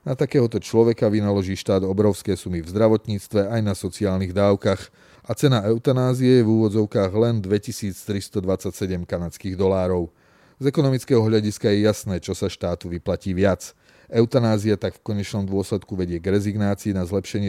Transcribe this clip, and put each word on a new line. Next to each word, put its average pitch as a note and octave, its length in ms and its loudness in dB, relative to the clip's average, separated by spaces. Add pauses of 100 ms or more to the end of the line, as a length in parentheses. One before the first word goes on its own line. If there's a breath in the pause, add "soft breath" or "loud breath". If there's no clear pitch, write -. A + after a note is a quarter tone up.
Na C3 160 -6
takéhoto B2 400 0
človeka A#2 480 2
vynaloží G2+ 480 0
štát F#2+ 320 0
obrovské G2 480 0
sumy F2 320 -6
v E2+ 80 -12
zdravotníctve G#2+ 720 0
aj A2+ 160 -2
na G2+ 160 -2
sociálnych F#2+ 560 -4
dávkach. G2+ 560 2 (320 soft breath)
A - 160 -8
cena C3 320 2
eutanázie B2+ 720 2
je A2+ 80 4
v A2 160 4
úvodzovkách G#2 480 0
len A2 320 0
dvetisíctristo G2+ 960 -4
dvadsaťsedem F#2 640 -4
kanadských F2 480 -8
dolárov. F#2 560 0 (480 soft breath)
Z C3 80 -8
ekonomického C3+ 560 2
hľadiska A2 480 2
je G#2 160 4
jasné, G2+ 320 0
čo F#2 160 -6
sa F#2+ 160 -4
štátu F2 400 -6
vyplatí F2 480 -4
viac. F#2+ 400 0 (340 soft breath)
Eutanázia A2 640 2
tak F#2+ 240 -6
v - 80 -12
konečnom G2+ 400 -4
dôsledku G2 480 -4
vedie F2 240 -4
k F#2+ 160 0
rezignácii G2+ 560 0
na F#2 160 -2
zlepšenie G2+ 420 -4